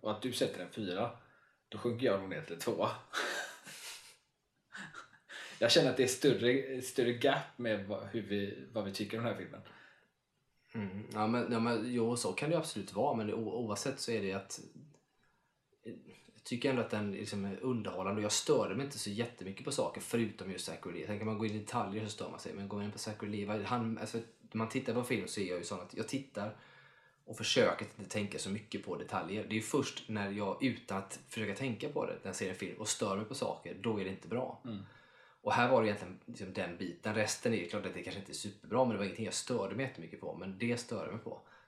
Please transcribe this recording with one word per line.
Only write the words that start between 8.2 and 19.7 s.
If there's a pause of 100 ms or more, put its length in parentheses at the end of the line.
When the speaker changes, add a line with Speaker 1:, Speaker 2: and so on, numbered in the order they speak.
Speaker 1:
vi,
vad
vi
tycker
om
den
här
filmen. (1120)
Speaker 2:
Mm, (100)
ja,
men,
ja,
men,
jo,
så
kan
det
absolut
vara,
men
det,
o-,
oavsett
så
är
det
att, (1700)
jag
tycker
ändå
att
den
liksom
är
underhållande,
och
jag
störde
mig
inte
så
jättemycket
på